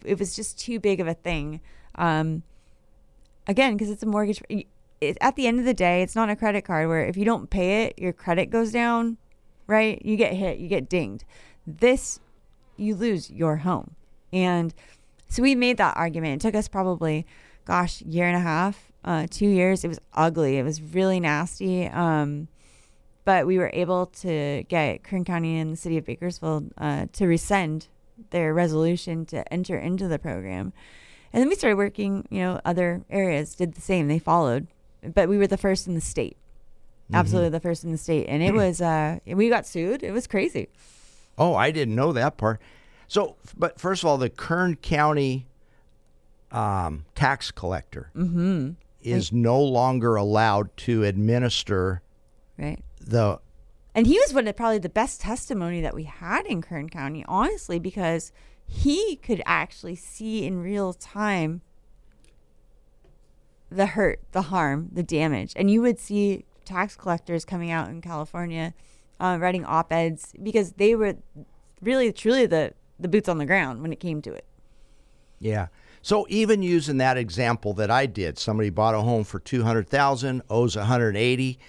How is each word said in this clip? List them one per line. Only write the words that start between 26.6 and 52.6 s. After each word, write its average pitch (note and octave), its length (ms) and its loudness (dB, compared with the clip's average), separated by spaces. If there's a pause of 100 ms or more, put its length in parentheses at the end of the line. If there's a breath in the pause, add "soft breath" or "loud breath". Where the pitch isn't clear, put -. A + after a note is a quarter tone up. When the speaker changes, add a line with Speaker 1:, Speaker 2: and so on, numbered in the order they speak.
Speaker 1:
uh, D3 340 -2
to F#3+ 140 0
rescind E3 600 0 (440)
their D#3+ 200 0
resolution E3 760 0
to - 260 -8
enter F3+ 240 -4
into F#3 300 -4
the D#3 100 -2
program. F#2+ 560 -8 (580 loud breath)
And A#3 100 0
then C#4 80 4
we G4 60 0
started A3 220 2
working, G3+ 540 -2
you G3+ 80 -4
know, F3+ 260 -2
other F3 460 0
areas E3+ 420 -2
did F3 220 -4
the - 60 -18
same. F3 260 0
They D3+ 100 2
followed. D#3+ 480 2 (480)
But F#3 160 4
we G3+ 80 2
were G3 100 4
the G3 100 0
first F#3+ 300 0
in F3+ 60 -4
the D#3+ 80 -2
state. - 340 -4 (720)
Speaker 2:
Mm-hmm. - 100 -2
Speaker 1:
Absolutely F3 340 4
the E3 100 -2
first E3+ 240 -4
in E3 80 -6
the D#3+ 80 -2
state. D#3 280 0
And D3 140 0
it G3 120 2
Speaker 2:
<clears throat> A3 80 4
Speaker 1:
was, F3 200 0
uh, D#3+ 460 0
we G3+ 200 2
got A#3 200 2
sued. F#3 360 -4
It F#3+ 80 -6
was A#3 140 -4
crazy. G3+ 440 -4 (680 soft breath)
Speaker 2:
Oh, E3 160 4
I A#2 180 4
didn't C3 240 0
know C#3+ 180 2
that C3 240 0
part. A2+ 220 0 (480 soft breath)
So, - 280 -2 (200)
but - 240 -2
first F3+ 240 -2
of E3+ 60 0
all, C#3 80 4
the B2 140 0
Kern E3+ 440 0
County, C#3+ 720 0 (1040)
um, F#2+ 640 -2
tax C3+ 380 0
collector - 640 -8
Speaker 1:
Mm-hmm. E3+ 560 0 (300)
Speaker 2:
is A#2 300 -2
Speaker 1:
Right. A#2+ 80 2
Speaker 2:
no A#2+ 220 4
longer B2+ 540 2
allowed G#2 640 2
to A2+ 260 0
administer G2+ 960 0 (560)
Speaker 1:
Right. D3 260 -8 (160)